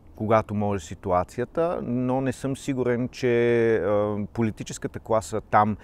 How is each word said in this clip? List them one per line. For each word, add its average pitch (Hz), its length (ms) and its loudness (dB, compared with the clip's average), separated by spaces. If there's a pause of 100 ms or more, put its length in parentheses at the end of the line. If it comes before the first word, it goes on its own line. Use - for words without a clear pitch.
(160)
когато 107 380 0
може, 101 300 -2
ситуацията, 101 1000 -2
но 127 380 -2
не 131 120 -2
съм 135 240 -6
сигурен, 123 520 -2
че, 120 680 2
а, 104 400 0 (160)
политическата 117 680 -4
класа 110 400 -2
там 107 420 4